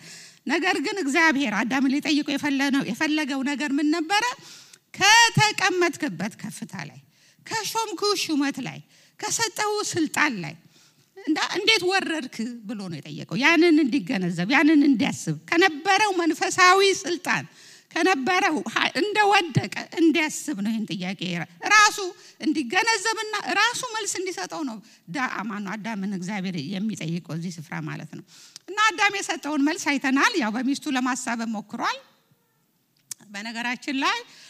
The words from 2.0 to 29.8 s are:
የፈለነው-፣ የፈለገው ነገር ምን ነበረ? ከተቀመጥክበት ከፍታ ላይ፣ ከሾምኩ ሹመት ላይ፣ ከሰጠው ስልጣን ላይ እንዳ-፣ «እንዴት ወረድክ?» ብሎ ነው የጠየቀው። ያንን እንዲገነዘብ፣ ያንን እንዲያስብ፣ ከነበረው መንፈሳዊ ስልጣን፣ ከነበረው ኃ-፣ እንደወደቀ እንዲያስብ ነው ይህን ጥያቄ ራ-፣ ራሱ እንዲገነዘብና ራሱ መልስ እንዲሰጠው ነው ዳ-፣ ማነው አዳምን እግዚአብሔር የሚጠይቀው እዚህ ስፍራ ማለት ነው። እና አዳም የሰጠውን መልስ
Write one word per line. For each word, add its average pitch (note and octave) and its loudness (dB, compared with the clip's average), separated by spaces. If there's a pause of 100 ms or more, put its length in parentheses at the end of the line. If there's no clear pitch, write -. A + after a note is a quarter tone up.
የፈለነው-፣ C#4 0
የፈለገው D4+ -2
ነገር C#4+ -4
ምን D4 2
ነበረ? F4 0 (720)
ከተቀመጥክበት F#4+ 2
ከፍታ - -14
ላይ፣ C#3 -16 (460)
ከሾምኩ G#4+ -4 (160)
ሹመት C#4+ -2
ላይ፣ C#3+ -10 (420)
ከሰጠው G#4+ -2 (120)
ስልጣን D4+ 0
ላይ D#3 -10 (640)
እንዳ-፣ F#4+ 0
«እንዴት G4+ 2
ወረድክ?» F4 -2 (260)
ብሎ G3+ -8
ነው F3 -6
የጠየቀው። D3+ -8
ያንን D#4+ 6
እንዲገነዘብ፣ F#3 0
ያንን D4 6
እንዲያስብ፣ G3 2
ከነበረው F#4+ 2
መንፈሳዊ F4+ 4 (160)
ስልጣን፣ A#3 -4 (460)
ከነበረው F4 2 (160)
ኃ-፣ - -2 (120)
እንደወደቀ G4 2 (200)
እንዲያስብ D#4 2
ነው G3+ -4
ይህን A3 -4
ጥያቄ F#3 -6 (140)
ራ-፣ E3+ -6 (220)
ራሱ G#4 6 (420)
እንዲገነዘብና G4 -2 (200)
ራሱ A4+ 0 (100)
መልስ G#4+ -6
እንዲሰጠው F4 -8
ነው B3 -8 (320)
ዳ-፣ F#3+ -4 (140)
ማነው G3+ -6
አዳምን G#3 -6
እግዚአብሔር F#3 -6 (100)
የሚጠይቀው F3 -6
እዚህ E3 -8
ስፍራ D#3+ -14
ማለት D3+ -10
ነው። - -16 (420)
እና G4 -8
አዳም G4+ 2
የሰጠውን D4+ -4
መልስ D#4 0